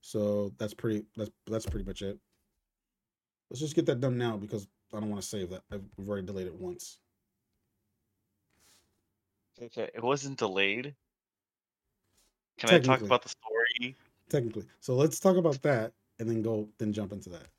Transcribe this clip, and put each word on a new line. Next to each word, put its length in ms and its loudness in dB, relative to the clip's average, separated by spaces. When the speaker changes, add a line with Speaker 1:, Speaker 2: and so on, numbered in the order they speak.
Speaker 1:
So 560 0
that's 160 -6
pretty, 320 -2
that's, 160 -6
that's 180 -2
pretty 200 -4
much 160 -8
it. 160 -4
Let's 100 -10
just 160 -4
get 120 4
that 120 2
done 180 0
now 200 0
because 300 -6
I 60 -8
don't 100 -4
wanna 120 -4
save 280 -6
that. 220 -12
I've, 120 -10
we've 100 -10
already 180 -4
delayed 220 -6
it 80 -10
once. 440 -12
Speaker 2:
Okay, 320 -6
it 80 -8
wasn't 380 0
delayed. 560 2
Can 120 0
I 40 10
talk 80 10
Speaker 1:
Technically. 260 4
Speaker 2:
about 160 6
the 60 -16
story? 680 -4
Speaker 1:
Technically. 360 -2
So 160 -2
let's 240 4
talk 180 6
about 260 2
that 300 2
and 100 -2
then 120 0
go, 360 -2
then 140 0
jump 200 -4
into 180 -12
that. 180 -16